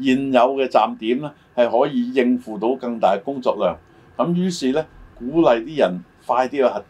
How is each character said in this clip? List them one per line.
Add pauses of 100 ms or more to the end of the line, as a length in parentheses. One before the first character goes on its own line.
現
有 (160)
嘅
站
點
呢， (240)
係
可
以
應
付
到
更
大
嘅
工
作
量。 (400)
噉
於
是
呢， (320)
鼓
勵
啲
人 (220)
快
啲
去
核